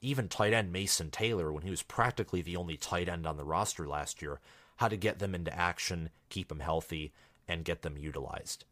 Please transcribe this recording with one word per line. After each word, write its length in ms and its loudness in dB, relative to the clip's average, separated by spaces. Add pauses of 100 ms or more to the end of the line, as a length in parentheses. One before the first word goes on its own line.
even 280 0
tight 240 4
end 180 4
Mason 380 2
Taylor, 420 2
when 120 -4
he 60 -4
was 140 -2
practically 580 2
the 140 -4
only 220 -2
tight 320 0
end 180 -2
on 80 0
the 80 -6
roster 420 0
last 360 -2
year, 180 -4 (380)
how 100 4
to 100 0
get 220 2
them 160 0
into 200 -2
action, 540 0 (200)
keep 180 -4
them 120 -8
healthy, 540 0 (340)
and 160 -2
get 200 -2
them 120 -4
utilized. 760 -6